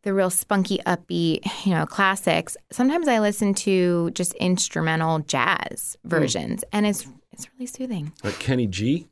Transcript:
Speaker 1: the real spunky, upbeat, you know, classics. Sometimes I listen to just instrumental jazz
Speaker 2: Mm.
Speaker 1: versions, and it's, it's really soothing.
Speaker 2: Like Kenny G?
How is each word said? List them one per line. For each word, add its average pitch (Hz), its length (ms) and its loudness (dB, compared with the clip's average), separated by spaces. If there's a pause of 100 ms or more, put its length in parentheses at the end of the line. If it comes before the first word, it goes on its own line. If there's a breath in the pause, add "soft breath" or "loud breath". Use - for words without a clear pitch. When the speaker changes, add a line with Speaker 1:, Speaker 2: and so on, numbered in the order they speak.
Speaker 1:
the 196 100 0
real 190 160 4
spunky, 190 580 0
upbeat, 170 760 -2
you 190 60 4
know, 160 140 2
classics. 190 720 0 (160)
Sometimes 302 360 2
I 233 120 4
listen 208 360 2
to 175 560 2
just - 240 -4
instrumental 160 840 0
jazz - 880 -2
Speaker 2:
Mm. - 40 -12
Speaker 1:
versions, - 640 0
and 208 160 2
it's, 202 180 -2 (260)
it's - 220 -16
really 254 140 -10
soothing. 202 440 -8 (120)
Speaker 2:
Like - 160 -4
Kenny 127 260 0
G? 113 460 -2